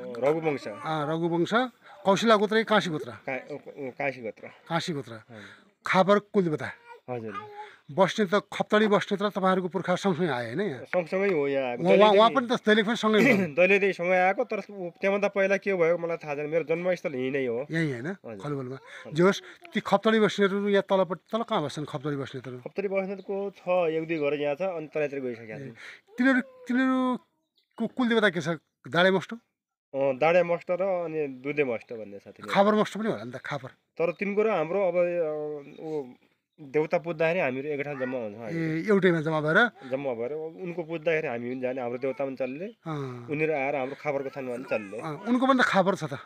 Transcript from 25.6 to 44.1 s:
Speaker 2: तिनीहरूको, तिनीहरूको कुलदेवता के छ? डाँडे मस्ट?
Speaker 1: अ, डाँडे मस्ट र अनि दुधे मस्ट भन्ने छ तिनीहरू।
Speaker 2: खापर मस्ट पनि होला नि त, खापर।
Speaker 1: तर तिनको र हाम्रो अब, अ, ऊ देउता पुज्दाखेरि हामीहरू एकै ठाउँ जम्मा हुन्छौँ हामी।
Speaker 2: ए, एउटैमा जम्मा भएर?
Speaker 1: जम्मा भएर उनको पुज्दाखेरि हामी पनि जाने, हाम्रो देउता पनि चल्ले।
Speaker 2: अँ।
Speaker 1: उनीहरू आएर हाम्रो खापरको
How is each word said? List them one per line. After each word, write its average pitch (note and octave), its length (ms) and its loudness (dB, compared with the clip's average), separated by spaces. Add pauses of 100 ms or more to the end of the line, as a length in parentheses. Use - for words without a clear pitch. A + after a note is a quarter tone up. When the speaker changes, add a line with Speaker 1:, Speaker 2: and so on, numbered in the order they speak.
Speaker 2:
तिनीहरूको, B3+ 500 0
तिनीहरूको B3+ 1200 -4
कुलदेवता A3+ 420 2
के E3 120 0
छ? D3 80 -4 (380)
डाँडे E3+ 240 4
मस्ट? F#3+ 220 -2
Speaker 1:
अ, A#3 40 -12 (580)
डाँडे C#3 480 4
मस्ट E3+ 280 -2
र F3 100 -2 (240)
अनि D#3 220 -4
दुधे C#3 360 -2
मस्ट A#2+ 300 -4
भन्ने G2+ 260 -12
छ - 40 -20
तिनीहरू। - 300 -12
Speaker 2:
खापर G3+ 220 6
मस्ट G#3 220 0
पनि G#3+ 140 -2
होला A2 120 -6
नि A#2+ 80 -10
त, B2 40 -10
खापर। B2+ 320 -10
Speaker 1:
तर - 440 -4
तिनको G3 300 -2
र A3 80 2
हाम्रो F#3 380 0
अब, F3 80 0
अ, D3+ 880 -2
ऊ D3 300 -6 (480)
देउता D3+ 360 0
पुज्दाखेरि E3 420 0
हामीहरू C3+ 300 -2
एकै C#3+ 140 -4
ठाउँ C#3+ 160 -6
जम्मा B2+ 180 -4
हुन्छौँ A2 240 -8
हामी। E3 160 -6
Speaker 2:
ए, D#3+ 300 -2
एउटैमा F3+ 340 4
जम्मा D#3 200 -2
भएर? D#3+ 480 2
Speaker 1:
जम्मा C3+ 240 -2
भएर A#2 200 -4
उनको E3 500 -8
पुज्दाखेरि D#3 440 0
हामी A#2+ 240 -4
पनि C3 80 -6
जाने, B2+ 220 -4
हाम्रो A#2+ 160 -4
देउता C3+ 280 -2
पनि C3+ 100 -6
चल्ले। C3+ 300 -6
Speaker 2:
अँ। C#3 640 -10
Speaker 1:
उनीहरू D#3 240 0
आएर C#3 220 -2
हाम्रो C3+ 240 -4
खापरको C#3 300 -2